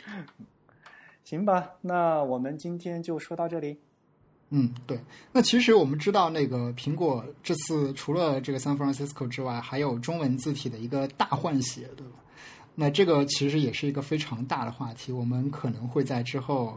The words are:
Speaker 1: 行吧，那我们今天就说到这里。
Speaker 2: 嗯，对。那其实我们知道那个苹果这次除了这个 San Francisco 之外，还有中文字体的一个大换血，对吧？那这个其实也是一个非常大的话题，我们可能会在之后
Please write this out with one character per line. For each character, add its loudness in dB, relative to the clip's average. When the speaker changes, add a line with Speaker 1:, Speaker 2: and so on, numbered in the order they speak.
Speaker 1:
行 -4
吧， 4
那 2
我 0
们 -4
今 -6
天 -6
就 -4
说 -10
到 -2
这 -4
里。 -6
Speaker 2:
嗯， 2
对。 -4
那 6
其 6
实 8
我 8
们 2
知 0
道 6
那 0
个 0
苹 -4
果 0
这 -2
次 0
除 -4
了 2
这 -2
个 -2
San 0
Francisco -2
之 -6
外， -4
还 -6
有 0
中 -4
文 2
字 -2
体 -4
的 -8
一 -6
个 0
大 0
换 0
血， -8
对 -14
吧？ -20
那 2
这 4
个 6
其 0
实 2
也 2
是 -4
一 0
个 -4
非 -2
常 -6
大 -2
的 -6
话 -8
题， -10
我 -4
们 0
可 -2
能 -6
会 2
在 -2
之 -4
后 -2